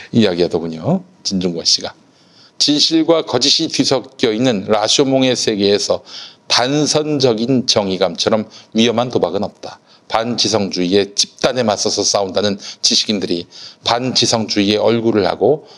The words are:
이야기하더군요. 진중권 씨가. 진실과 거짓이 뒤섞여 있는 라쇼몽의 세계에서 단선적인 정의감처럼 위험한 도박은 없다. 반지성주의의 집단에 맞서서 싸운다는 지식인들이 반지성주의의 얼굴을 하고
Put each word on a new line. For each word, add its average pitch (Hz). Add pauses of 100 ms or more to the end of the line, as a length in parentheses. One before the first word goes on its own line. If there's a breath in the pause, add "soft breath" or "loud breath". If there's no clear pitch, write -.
(140 loud breath)
이야기하더군요. 87 (200)
진중권 87
씨가. - (640 soft breath)
진실과 156
거짓이 -
뒤섞여 120
있는 107
라쇼몽의 127
세계에서 101 (440 loud breath)
단선적인 135
정의감처럼 98 (240 loud breath)
위험한 117
도박은 98
없다. - (300 soft breath)
반지성주의의 101
집단에 -
맞서서 104
싸운다는 98 (240 loud breath)
지식인들이 87 (380 loud breath)
반지성주의의 110
얼굴을 107
하고 101 (100)